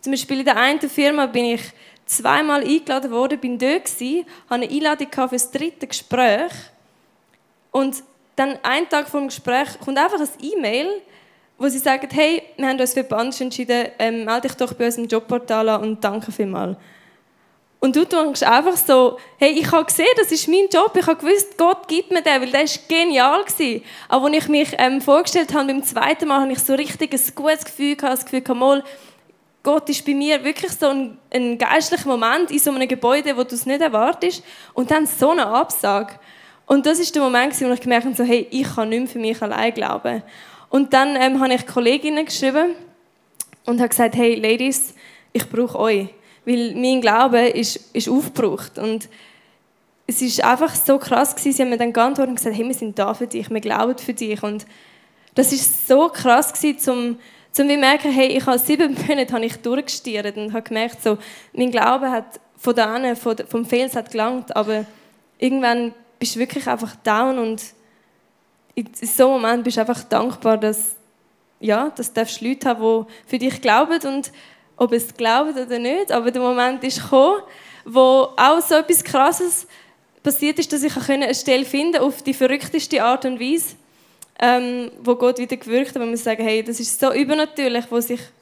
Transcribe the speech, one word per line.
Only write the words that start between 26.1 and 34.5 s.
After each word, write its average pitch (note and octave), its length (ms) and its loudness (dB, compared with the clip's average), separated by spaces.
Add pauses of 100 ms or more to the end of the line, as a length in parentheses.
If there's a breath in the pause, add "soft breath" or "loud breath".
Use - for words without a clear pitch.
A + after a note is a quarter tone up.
Mal, C#4 120 2
habe C4+ 120 0
ich B3+ 60 -6
so - 160 0
richtig D4 380 -4
ein - 220 -2
gutes D4+ 300 -2
Gefühl C#4+ 320 -2
gehabt, C#4 180 -2
das C4 100 -6
Gefühl C4 160 -4
gehabt, C4 180 -4
mal, C#4 260 4 (800 loud breath)
Gott D4 260 0
ist C#4+ 160 -4
bei C#4+ 100 0
mir C#4+ 300 0
wirklich D#4 280 -4
so D4+ 160 0
ein, C4+ 300 -4 (140)
ein A#3+ 260 -2
geistlicher D#4 500 0
Moment B3+ 420 0
in D4 80 -2
so C#4+ 120 2
einem C4 160 0
Gebäude, C4+ 500 0
wo B3 60 -2
du B3 120 -6
es A#3+ 120 -6
nicht C4+ 140 -2
erwartest. D#4+ 640 0 (300 loud breath)